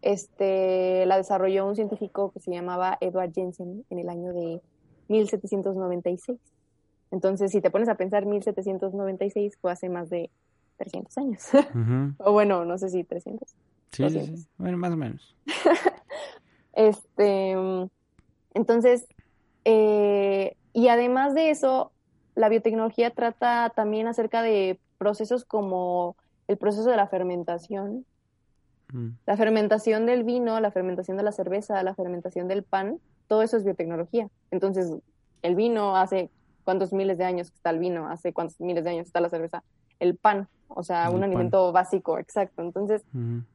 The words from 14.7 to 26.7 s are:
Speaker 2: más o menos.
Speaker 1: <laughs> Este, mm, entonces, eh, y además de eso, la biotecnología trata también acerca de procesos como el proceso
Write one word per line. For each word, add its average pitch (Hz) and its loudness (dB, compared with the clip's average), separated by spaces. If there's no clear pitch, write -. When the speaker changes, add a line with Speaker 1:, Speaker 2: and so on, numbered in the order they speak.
Speaker 2:
más 175 -2
o 165 -2
menos. 143 -8
Speaker 1:
<laughs> - 2
Este, 202 2
mm, 185 -2
entonces, 240 4
eh, 208 4
y 233 6
además 247 4
de 320 4
eso, 262 0
la 220 4
biotecnología 226 2
trata 233 0
también 214 0
acerca 233 -2
de 196 2
procesos 214 -2
como 180 -2
el 202 0
proceso 208 0